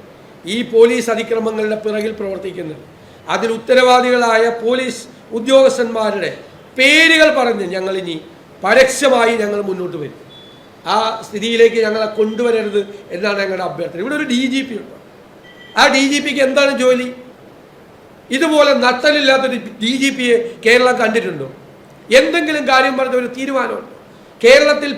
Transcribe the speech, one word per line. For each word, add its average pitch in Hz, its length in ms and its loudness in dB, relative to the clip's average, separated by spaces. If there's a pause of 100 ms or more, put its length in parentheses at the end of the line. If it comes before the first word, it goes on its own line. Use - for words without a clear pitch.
(540)
ഈ - 20 -4 (160)
പോലീസ് 233 420 4
അതിക്രമങ്ങളുടെ 220 720 -4
പിറകിൽ 214 360 -4
പ്രവർത്തിക്കുന്നത്. 180 640 -10 (520)
അതിൽ 226 240 -2
ഉത്തരവാദികളായ 247 840 4 (200)
പോലീസ് 254 380 -2 (360)
ഉദ്യോഗസ്ഥന്മാരുടെ 226 920 2 (460)
പേരുകൾ 311 600 4
പറഞ്ഞ് 226 280 -2 (100)
ഞങ്ങളിനി 190 420 -6 (460)
പരസ്യമായി 247 760 2
ഞങ്ങൾ 208 180 -2 (100)
മുന്നോട്ട് 180 320 -6
വരും. - 180 -12 (760)
ആ 208 40 2 (300)
സ്ഥിതിയിലേക്ക് 226 580 2
ഞങ്ങളെ 214 220 -2 (100)
കൊണ്ടുവരരുത് 220 640 -2 (340)
എന്നാണ് 202 280 -4
ഞങ്ങളുടെ 185 260 -4
അഭ്യർത്ഥന. 170 340 -10
ഇവിടെ 277 160 -6
ഒരു 302 140 -6
ഡി 240 80 0 (120)
ജി 269 140 -2
പി 233 140 -10
ഉണ്ട്, - 140 -18 (840)
ആ 254 60 6 (100)
ഡി 269 160 2
ജി 294 140 0
പിക്ക് 277 220 -2
എന്താണ് 277 260 2 (100)
ജോലി? 254 240 2 (1300)
ഇതുപോലെ 294 360 2 (100)
നട്ടലില്ലാത്തൊരു 262 720 2 (280)
ഡി 240 80 -2 (100)
ജി 277 140 2
പിയെ 240 200 2 (300)
കേരളം 247 360 4
കണ്ടിട്ടുണ്ടോ? 185 460 -4 (680)
എന്തെങ്കിലും 311 440 0 (100)
കാര്യം 262 260 2
പറഞ്ഞ 254 240 -2
ഒരു 240 60 -6 (100)
തീരുമാനമുണ്ടോ? 262 480 -4 (560)
കേരളത്തിൽ 294 540 4